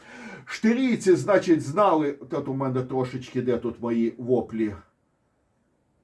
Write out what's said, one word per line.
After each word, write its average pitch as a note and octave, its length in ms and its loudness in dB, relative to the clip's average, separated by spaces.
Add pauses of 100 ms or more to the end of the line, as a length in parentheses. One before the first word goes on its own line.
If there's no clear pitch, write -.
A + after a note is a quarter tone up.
(460)
Штирійці, A3+ 680 2
значить, D#3+ 460 2
знали, D#3 500 2
тут C#3+ 360 -8
у C3+ 60 -4
мене C3 280 -2
трошечки, B2+ 600 -4
де B2 160 0
тут A#2 240 -6
мої A#2 360 0
воплі? A2+ 580 -2 (1300)